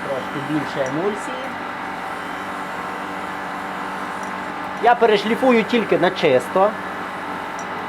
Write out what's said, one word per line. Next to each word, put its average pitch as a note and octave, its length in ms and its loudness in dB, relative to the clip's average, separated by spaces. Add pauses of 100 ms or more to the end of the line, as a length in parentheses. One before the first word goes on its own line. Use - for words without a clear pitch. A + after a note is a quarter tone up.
трошки C#3 460 -2
більше C#3 380 0
емульсії. F#3+ 460 -2 (3500)
Я A#3 120 8
перешліфую A3+ 720 4
тільки G3+ 340 2
на F3 120 4
чисто. F3+ 600 4 (1200)